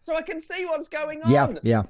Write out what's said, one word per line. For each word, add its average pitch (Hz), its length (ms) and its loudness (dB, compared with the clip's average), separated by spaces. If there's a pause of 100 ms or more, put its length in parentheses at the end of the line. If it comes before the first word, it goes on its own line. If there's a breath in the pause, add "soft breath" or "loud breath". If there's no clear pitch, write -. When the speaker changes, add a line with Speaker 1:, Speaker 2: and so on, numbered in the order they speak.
Speaker 1:
so 330 140 -4
I 320 60 0
can 330 180 -6
see 359 280 -6
what's 320 220 -4
going 302 340 -6
on. 123 80 4
Speaker 2:
Yeah, 220 320 4
yeah. 110 280 4